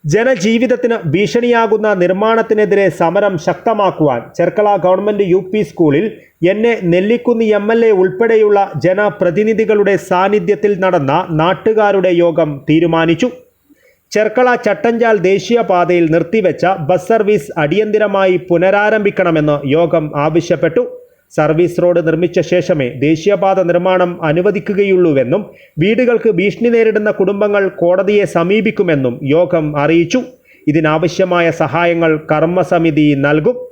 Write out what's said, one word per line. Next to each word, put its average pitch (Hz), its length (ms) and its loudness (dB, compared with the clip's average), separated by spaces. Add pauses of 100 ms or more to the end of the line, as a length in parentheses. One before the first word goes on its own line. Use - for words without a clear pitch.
(120)
ജനജീവിതത്തിന് 233 840 0 (140)
ഭീഷണിയാകുന്ന 220 760 0 (120)
നിർമ്മാണത്തിനെതിരെ 208 840 2 (140)
സമരം 190 340 0 (100)
ശക്തമാക്കുവാൻ 170 760 0 (160)
ചെർക്കള 175 320 0 (160)
ഗവൺമെന്റ് 202 480 0
യു 190 80 2 (100)
പി 214 180 -2
സ്കൂളിൽ 160 380 0 (460)
എൻ 208 80 -2 (100)
എ - 20 0 (200)
നെല്ലിക്കുന്ന് 226 540 0 (120)
എം 208 160 -2
എൽ 233 140 2
എ - 20 4 (100)
ഉൾപ്പെടെയുള്ള 208 580 2 (260)
ജനപ്രതിനിധികളുടെ 202 1080 0 (140)
സാന്നിധ്യത്തിൽ 202 640 0 (120)
നടന്ന 160 280 0 (280)
നാട്ടുകാരുടെ 190 720 0 (100)
യോഗം 160 300 0 (180)
തീരുമാനിച്ചു. 165 580 2 (880)
ചെർക്കള 214 320 0 (160)
ചട്ടഞ്ചാൽ 226 540 0 (100)
ദേശീയപാതയിൽ 180 880 0
നിർത്തിവെച്ച 170 500 0 (240)
ബസ് 180 240 -2
സർവീസ് 214 420 0 (100)
അടിയന്തിരമായി 196 680 0 (140)
പുനരാരംഭിക്കണമെന്ന് 185 1080 0 (200)
യോഗം 165 300 0 (180)
ആവശ്യപ്പെട്ടു. 160 600 0 (520)
സർവീസ് 160 460 0
റോഡ് 175 240 2
നിർമ്മിച്ച 165 320 0 (100)
ശേഷമേ 170 380 0 (180)
ദേശീയപാത 185 540 0 (100)
നിർമ്മാണം 180 420 0 (180)
അനുവദിക്കുകയുള്ളൂവെന്നും 180 1120 0 (400)
വീടുകൾക്ക് 226 560 2
ഭീഷണി 208 360 0
നേരിടുന്ന 220 440 0
കുടുംബങ്ങൾ 202 440 0 (180)
കോടതിയെ 190 440 2 (100)
സമീപിക്കുമെന്നും 170 800 0 (200)
യോഗം 165 300 0 (180)
അറിയിച്ചു. 165 380 0 (460)
ഇതിനാവശ്യമായ 165 800 0 (140)
സഹായങ്ങൾ 165 520 0 (200)
കർമ്മസമിതി 165 760 0 (200)
നൽകും. 156 300 0 (160)